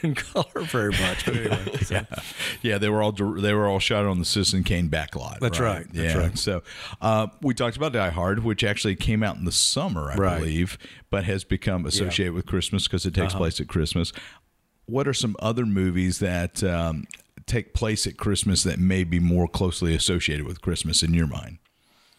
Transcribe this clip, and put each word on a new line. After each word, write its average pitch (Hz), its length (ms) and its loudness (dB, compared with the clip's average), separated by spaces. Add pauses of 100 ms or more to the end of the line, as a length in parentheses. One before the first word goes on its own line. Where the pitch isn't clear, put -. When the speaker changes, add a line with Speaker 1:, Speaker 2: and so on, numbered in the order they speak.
Speaker 1:
in 151 140 0
<laughs> - 0 -
color - 480 -4
very 117 300 0
much. 92 320 0
But 120 100 0
anyway, 104 420 -2
Speaker 2:
<laughs> - 60 -4
Speaker 1:
so. - 100 -2
Speaker 2:
Yeah. 107 120 -2 (580)
Yeah, 107 160 0
they 107 100 2
were 107 140 2
all 107 80 2
dir-, 101 300 -2
they 104 120 4
were 104 140 4
all 98 120 2
shot 104 260 2
on 95 120 2
the 85 80 0
Citizen 95 380 2
Kane 85 260 2
backlot, 73 500 -4
Speaker 1:
That's 117 200 0
Speaker 2:
right? 104 260 0
Speaker 1:
right. - 80 -16
That's 82 220 2
Speaker 2:
Yeah. 92 40 4
Speaker 1:
right. 87 160 2
Speaker 2:
So, 92 280 -2 (360)
uh, 110 280 2 (160)
we 131 100 2
talked 117 240 -2
about 147 160 -2
Die 98 160 2
Hard, 92 340 0
which 113 200 0
actually 101 320 0
came 107 260 2
out 101 140 0
in - 100 -6
the 85 60 0
summer, 101 600 0
I 73 40 -4
Speaker 1:
Right. 90 240 2
Speaker 2:
believe, 80 400 0 (320)
but 98 140 -2
has 95 180 -2
become 92 400 -2
Speaker 1:
Yeah. 71 60 -4
Speaker 2:
associated 90 440 0
with 90 140 -4
Christmas 95 400 0
'cause 92 180 -2
it 90 80 -2
takes 92 200 2
Speaker 1:
Uh-huh. 95 40 -4
Speaker 2:
place 82 240 0
at 73 60 -6
Christmas. 82 440 0 (760)
What 135 200 0
are 135 60 0
some 110 260 -2
other 117 260 0
movies 92 540 2
that, 90 440 -2
um, 85 420 0 (400)
take - 280 -4
place 110 320 0
at - 120 -6
Christmas 98 460 2
that 90 140 0
may 92 280 4
be 85 140 2
more 87 280 4
closely 85 480 0
associated 78 500 0
with - 160 -10
Christmas 80 400 0
in 82 120 2
your 82 140 4
mind? - 320 -10 (600)